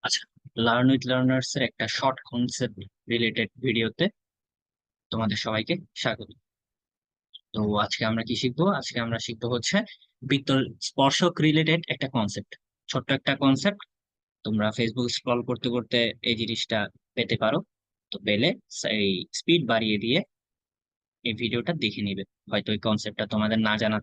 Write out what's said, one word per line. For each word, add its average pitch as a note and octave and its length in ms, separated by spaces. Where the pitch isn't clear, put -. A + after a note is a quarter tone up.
আচ্ছা, - 160
Learn A#2+ 260
with B2+ 200
Learners B2+ 440
এর C3 140
একটা - 160
শর্ট C3 200
কনসেপ্ট B2 500
রিলেটেড A2+ 360
ভিডিওতে A2+ 400
তোমাদের A2 340
সবাইকে A2 280
স্বাগত। A2 280
তো A2 80
আজকে - 240
আমরা A2+ 180
কি A#2+ 140
শিখবো? C3 240
আজকে - 260
আমরা A2+ 200
শিখবো A#2 300
হচ্ছে A#2+ 220
বৃত্ত C#3 200
স্পর্শক C#3 440
রিলেটেড D#3+ 340
একটা C#3 220
কনসেপ্ট, G2+ 360
ছোট্ট B2+ 160
একটা C#3 140
কনসেপ্ট। C3+ 380
তোমরা G#2+ 220
Facebook A#2+ 400
স্ক্রল A#2+ 220
করতে B2 260
করতে A#2+ 240
এই A2+ 120
জিনিসটা A2 380
পেতে A2+ 280
পারো, A#2+ 160
তো - 60
পেলে G#2+ 220
সেই G#2+ 260
স্পিড E3+ 240
বাড়িয়ে A2 320
দিয়ে B2+ 160
এই A2+ 140
ভিডিওটা A#2+ 320
দেখে G#2+ 240
নিবে। G2 160
হয়তো G#2 240
এই G2+ 120
কনসেপ্টটা G#2+ 460
তোমাদের G#2+ 340
না G#2+ 140
জানা G#2+ 220